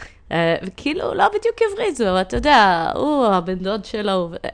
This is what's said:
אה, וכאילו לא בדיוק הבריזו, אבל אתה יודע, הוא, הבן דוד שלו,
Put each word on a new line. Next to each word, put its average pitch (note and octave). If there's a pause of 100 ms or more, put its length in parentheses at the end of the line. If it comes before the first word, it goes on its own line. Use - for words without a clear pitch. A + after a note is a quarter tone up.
(320)
אה, E3
וכאילו C#4+
לא G4+
בדיוק G#4+ (160)
הבריזו, E4+
אבל F#3
אתה A#3+
יודע, G#3
הוא, C#4+
הבן F#3
דוד F#3+
שלו, G3 (220)